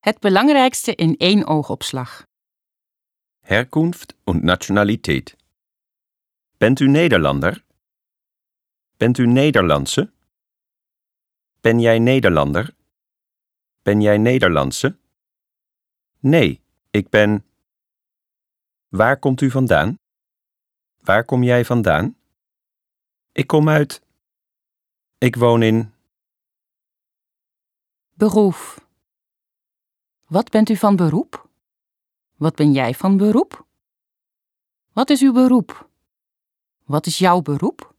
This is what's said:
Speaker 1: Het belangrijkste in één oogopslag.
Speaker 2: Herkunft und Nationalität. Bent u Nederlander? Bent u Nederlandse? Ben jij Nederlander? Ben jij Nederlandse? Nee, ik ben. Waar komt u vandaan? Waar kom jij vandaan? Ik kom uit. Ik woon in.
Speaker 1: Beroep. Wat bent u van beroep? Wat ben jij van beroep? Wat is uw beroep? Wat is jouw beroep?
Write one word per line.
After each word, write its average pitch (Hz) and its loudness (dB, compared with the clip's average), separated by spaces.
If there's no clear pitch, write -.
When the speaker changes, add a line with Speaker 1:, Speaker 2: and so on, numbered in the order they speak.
Speaker 1:
Het - -8
belangrijkste 254 0
in 165 -2
één 190 0
oogopslag. - -8
Speaker 2:
Herkunft 139 -4
und 85 -2
Nationalität. 95 -2
Bent 123 0
u 135 0
Nederlander? 92 0
Bent 120 0
u 127 0
Nederlandse? 120 0
Ben 113 2
jij 113 2
Nederlander? 101 0
Ben 104 0
jij 104 2
Nederlandse? 104 -2
Nee, 139 0
ik 104 -4
ben. 104 2
Waar 120 0
komt 131 -2
u 135 0
vandaan? 113 0
Waar 107 -2
kom 123 -2
jij 123 0
vandaan? 104 -2
Ik 135 -6
kom 156 2
uit. 151 -2
Ik 123 0
woon 117 2
in. 110 0
Speaker 1:
Beroep. 202 0
Wat 190 -2
bent 220 0
u 226 0
van 202 2
beroep? 170 -2
Wat 156 -4
ben 147 2
jij 131 0
van 196 0
beroep? 214 -2
Wat 254 -4
is 285 2
uw 269 4
beroep? 254 0
Wat 147 -4
is 170 -6
jouw 180 2
beroep? 147 -8